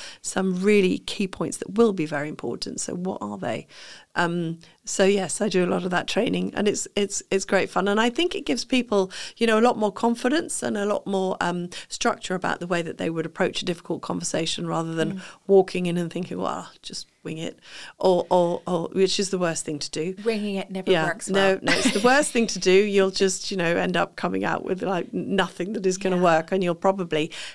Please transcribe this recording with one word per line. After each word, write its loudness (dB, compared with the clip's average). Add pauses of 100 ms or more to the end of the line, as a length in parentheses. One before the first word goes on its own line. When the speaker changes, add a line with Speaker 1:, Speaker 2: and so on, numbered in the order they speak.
(220)
Speaker 1:
some -2
really 4
key -4
points -6
that -8
will 6
be -2
very -4
important. -8
So -6
what -4
are -8
they? -6 (480)
Um, -2 (260)
so 0
yes, 0
I 0
do 2
a -2
lot 0
of -2
that -2
training, 0
and 2
it's, -2
it's, -2
it's 0
great 0
fun. 0
And 2
I 2
think -2
it -6
gives -2
people, 2 (240)
you 2
know, 4
a 4
lot 4
more 0
confidence 0
and -2
a -2
lot -2
more, 0
um, -2 (200)
structure -2
about -2
the -8
way 0
that -8
they -2
would -4
approach -2
a -6
difficult -4
conversation, -4
rather -2
than 0
Speaker 2:
Mm. -10 (240)
Speaker 1:
walking 4
in 0
and -2
thinking, -8
"Well, -2
I'll -8 (100)
just -12 (160)
wing -8
it," -10 (380)
or, 4
or, 4
or, -2
which 2
is -2
the -2
worst -2
thing -6
to -8
do. -6
Speaker 2:
Winging -2
it -6
never -2
Speaker 1:
Yeah. 4
Speaker 2:
works -4
Speaker 1:
No, 4
Speaker 2:
well. 0
Speaker 1:
no, 2
it's 2
the 2
worst 4
thing 2
to -4
do. 4
You'll 6
just, 0
you -4
know, 2
end 0
up 0
coming -2
out -2
with, -2
like, -2
nothing -2
that -2
is 0
gonna 0
Speaker 2:
Yeah. 2
Speaker 1:
work, 4
and 0
you'll 0
probably 0 (240)